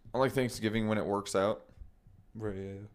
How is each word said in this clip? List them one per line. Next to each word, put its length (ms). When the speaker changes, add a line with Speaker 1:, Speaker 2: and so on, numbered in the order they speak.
Speaker 1:
I 40
like 140
Thanksgiving 560
when 100
it 80
works 300
out. 300
Speaker 2:
Right, 220
yeah, 80
yeah. 160